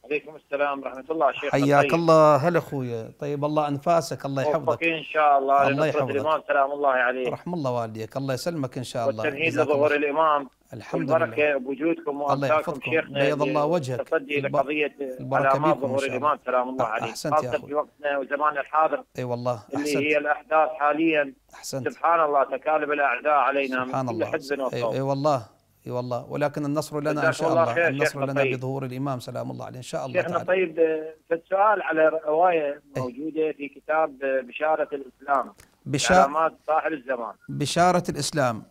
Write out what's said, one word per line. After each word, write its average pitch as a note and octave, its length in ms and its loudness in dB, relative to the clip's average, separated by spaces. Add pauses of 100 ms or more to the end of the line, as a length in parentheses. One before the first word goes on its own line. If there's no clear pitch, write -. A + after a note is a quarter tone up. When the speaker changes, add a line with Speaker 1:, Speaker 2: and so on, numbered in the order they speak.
Speaker 1:
عليكم D3 320 -6
السلام C#3 440 -4
ورحمة C3 300 -10
الله D#3 220 2
شيخ. C#3+ 200 -4
Speaker 2:
حياك C#3+ 300 4
Speaker 1:
طيب. C#3+ 120 2
Speaker 2:
الله، D#3+ 420 6
هلا E3 220 2
أخويا، A#2+ 640 -6
طيب C#3+ 240 -4
الله D3+ 240 0
أنفاسك، D3 560 0
الله C#3 180 -2
يحفظك. D3+ 160 2
Speaker 1:
موفقين D#3+ 360 0
إن D3+ 100 -8
شاء D3 340 4
الله C#3 300 4
Speaker 2:
الله C#3 180 2
Speaker 1:
لنصرة - 140 0
Speaker 2:
يحفظك. B2+ 100 -2
Speaker 1:
الإمام C#3+ 380 0
سلام C#3+ 240 2
الله C#3+ 180 2
عليه. B2+ 400 0
Speaker 2:
رحم F3 240 -6
الله C#3+ 180 -2
والديك، A2 440 -6
الله C3+ 180 -2
يسلمك C#3 440 -4
إن B2 60 -6
شاء A#2+ 260 -4
الله. A2 140 -6
Speaker 1:
والتمهيد D3+ 280 -2
Speaker 2:
جزاك D3 140 0
Speaker 1:
لظهور D3 280 4
Speaker 2:
الله. D3 140 0
Speaker 1:
الإمام. D3 400 2 (240)
Speaker 2:
الحمد C#3+ 380 -4
Speaker 1:
والبركة D3+ 320 2
Speaker 2:
لله. D3 160 2
Speaker 1:
بوجودكم C#3 520 -2
Speaker 2:
الله C#3+ 140 -4
Speaker 1:
وأمساكم C#3+ 360 0
Speaker 2:
يحفظكم. C#3 300 -8
Speaker 1:
شيخنا D3+ 340 -2
Speaker 2:
بيض D3 180 0
الله D3 220 0
وجهك. C#3+ 360 -2
Speaker 1:
التصدي C#3+ 380 -2
Speaker 2:
الب-، C#3 180 -2
Speaker 1:
لقضية C#3+ 400 0 (240)
Speaker 2:
البركة C3+ 280 0
Speaker 1:
علامات D3 260 4
Speaker 2:
بيكم C3 100 -4
إن C3+ 40 0
Speaker 1:
ظهور C3 100 0
Speaker 2:
شاء C#3 80 0
الله. B2+ 120 -4
Speaker 1:
الإمام C#3+ 280 2
سلام B2 220 0
الله C3 160 -2
عليه، A2+ 260 -2
Speaker 2:
أحسنت C#3+ 220 -4
يا D3+ 40 4
Speaker 1:
خاصة C#3+ 200 0
Speaker 2:
أخوي. B2 120 -6
Speaker 1:
في C#3+ 60 -8
وقتنا C#3+ 440 -2
وزمان C#3+ 400 -2
الحاضر. D3+ 460 0 (140)
Speaker 2:
إي B2+ 60 -4
والله، A#2+ 380 -4 (120)
Speaker 1:
اللي D3 100 -4
Speaker 2:
أحسنت. D3 180 0
Speaker 1:
هي D3 160 2
الأحداث D3+ 520 0
حاليًا. D3 640 0 (220)
Speaker 2:
أحسنت. C3+ 340 -6
Speaker 1:
سبحان D#3+ 360 2
الله، C#3+ 200 4
تكالب D3+ 480 -2
الأعداء C#3 400 0
علينا C3 520 2
Speaker 2:
سبحان C3 220 -2
Speaker 1:
من B2+ 40 -4
كل A#2+ 40 -4
Speaker 2:
الله. A#2 180 -2
Speaker 1:
حزب C#3 280 -4
Speaker 2:
إي، C3+ 40 -2
Speaker 1:
وصوب. A#2+ 300 -2
Speaker 2:
إي C3 60 -2
والله، C#3 460 0 (400)
إي B2 60 -10
والله، B2 380 -6
ولكن C#3+ 340 -2
النصر D3 360 -4
لنا D3 100 -2
إن D3+ 60 -2
Speaker 1:
جزاكم C3+ 160 2
Speaker 2:
شاء C3 160 -2
Speaker 1:
الله E3+ 140 4
Speaker 2:
الله، D#3+ 120 2
Speaker 1:
خير E3+ 140 2
Speaker 2:
النصر C#3+ 180 0
Speaker 1:
شيخنا C#3+ 180 -2
Speaker 2:
لنا C3+ 180 -2
Speaker 1:
طيب. C3+ 140 0
Speaker 2:
بظهور C3 280 -6
الإمام C3 360 -6
سلام B2 300 -8
الله A#2+ 140 -10
عليه A2+ 140 -12
إن B2+ 40 -14
شاء C#3 240 -8
الله D3 160 0
Speaker 1:
شيخنا - 160 -4
Speaker 2:
تعالى. - 100 -4
Speaker 1:
طيب، F3+ 300 0
آه، D#3+ 360 2 (140)
في E3+ 60 0
السؤال G3 480 2
على D#3+ 260 4 (180)
رواية D#3+ 460 4
Speaker 2:
إيه. D3 80 -10 (160)
Speaker 1:
موجودة D3 560 -4
في C#3+ 160 -10
كتاب، D3 540 -2
آه، C3+ 180 0
بشارة D3+ 520 -2
الإسلام، C3+ 600 -4 (340)
Speaker 2:
بشا-، C3+ 260 0
Speaker 1:
علامات D#3 400 4 (140)
صاحب D#3 260 0
الزمان. A#2+ 420 -6 (140)
Speaker 2:
بشارة E3+ 600 2
الإسلام. C3+ 640 -2